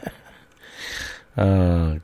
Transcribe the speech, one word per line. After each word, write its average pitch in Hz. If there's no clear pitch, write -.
Oh, 87